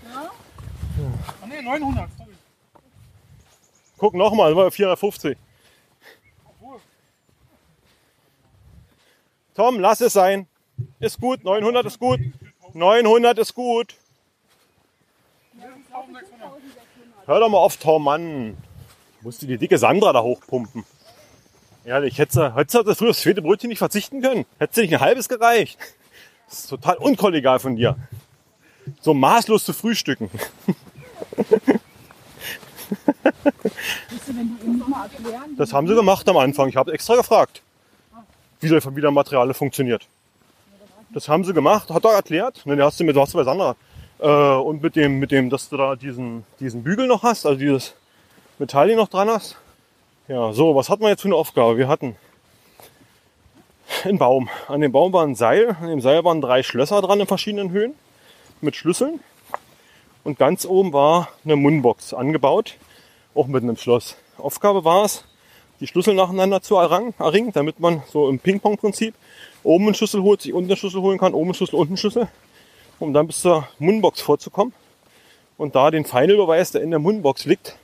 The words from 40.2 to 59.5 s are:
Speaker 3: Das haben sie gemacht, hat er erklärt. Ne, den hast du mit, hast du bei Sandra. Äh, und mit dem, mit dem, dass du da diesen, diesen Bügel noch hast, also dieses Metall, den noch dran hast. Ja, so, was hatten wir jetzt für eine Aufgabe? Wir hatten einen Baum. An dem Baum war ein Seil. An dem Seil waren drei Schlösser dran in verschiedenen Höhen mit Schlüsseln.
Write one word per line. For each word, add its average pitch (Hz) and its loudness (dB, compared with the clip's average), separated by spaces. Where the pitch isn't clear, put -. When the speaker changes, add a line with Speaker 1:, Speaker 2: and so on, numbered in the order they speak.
Speaker 3:
Das - -12
haben 170 2
sie 185 -6
gemacht, 170 2
hat 165 -2
er 220 6
erklärt. 202 -2
Ne, 143 -2
den 139 2
hast 147 0
du 175 0
mit, 147 2
hast 139 2
du 175 0
bei 151 0
Sandra. 143 -2
Äh, - -2
und 147 2
mit 165 -2
dem, 143 2
mit 135 -4
dem, 131 2
dass 131 -6
du - -10
da 139 0
diesen, 120 -12
diesen 120 -8
Bügel 208 -2
noch 240 2
hast, 233 -2
also 143 2
dieses 135 -2
Metall, 143 2
den 226 4
noch 214 2
dran 196 0
hast. 220 -6
Ja, 120 -4
so, 151 2
was 135 0
hatten 208 -2
wir 214 2
jetzt 196 -2
für 196 -4
eine 190 2
Aufgabe? 120 2
Wir 131 0
hatten 139 -4
einen 190 0
Baum. 127 2
An 143 -4
dem 139 2
Baum 170 4
war 175 4
ein 143 -2
Seil. 160 2
An 170 -10
dem 156 -4
Seil 147 2
waren 165 2
drei 131 2
Schlösser 170 0
dran 202 0
in 190 -2
verschiedenen 202 -4
Höhen 214 -4
mit 151 -4
Schlüsseln. 254 -4